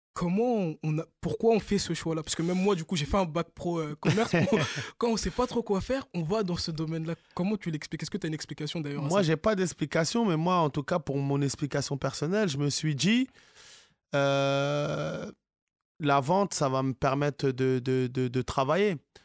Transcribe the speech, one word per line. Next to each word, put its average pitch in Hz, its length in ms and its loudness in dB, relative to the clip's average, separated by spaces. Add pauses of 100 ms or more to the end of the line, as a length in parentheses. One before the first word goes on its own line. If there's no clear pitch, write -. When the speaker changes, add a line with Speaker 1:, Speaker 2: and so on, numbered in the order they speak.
(160)
Speaker 1:
Comment 190 680 0
on 156 160 2
a, 165 60 -6 (160)
pourquoi 226 340 4
on 202 40 4
fait 202 200 0
ce - 160 -2
choix-là ? 156 260 -4
Parce - 140 -4
que 165 80 -2
même 180 180 0
moi, 202 140 4
du 160 100 -4
coup, 196 100 -4
j'ai 147 100 -2
fait 202 120 0
un 190 80 4
bac 160 300 -4
pro, 170 240 -2
euh, 151 200 -6
commerce. 208 320 2
Speaker 2:
<laughs> 160 680 2
Speaker 1:
Quand 233 100 2
on 220 80 2
sait 190 140 -2
pas 247 160 0
trop 240 160 -2
quoi 196 180 0
faire, 262 320 -2
on 175 80 -2
va 202 220 0
dans 175 120 -2
ce - 140 -4
domaine-là. 160 460 -4 (180)
Comment 202 240 0
tu 175 140 -4
l'expliques ? 156 320 -6
Est-ce - 80 -10
que 196 80 -4
t'as 170 80 -6
une 156 80 -2
explication 151 440 -6
d'ailleurs 143 240 -4
à 143 40 -2
Speaker 2:
Moi, 190 140 4
Speaker 1:
ça ? - 20 4
Speaker 2:
j'ai 156 140 4
pas 220 180 2
d'explication, 170 680 0
mais 175 140 2
moi, 180 200 2
en 160 120 4
tout 143 140 -4
cas, 175 160 0
pour 139 180 -4
mon 139 240 0
explication 139 560 -2
personnelle, 175 500 -2
je 139 120 -4
me 147 100 2
suis 156 240 0
dit, 214 340 2 (880)
euh, 143 1200 0 (680)
la 143 200 4
vente, 180 340 2
ça 143 160 0
va 131 140 0
me 135 100 0
permettre 143 540 0
de, 131 320 2
de, 127 260 0
de, 127 220 -2
de 127 160 -2
travailler. 160 540 0 (280)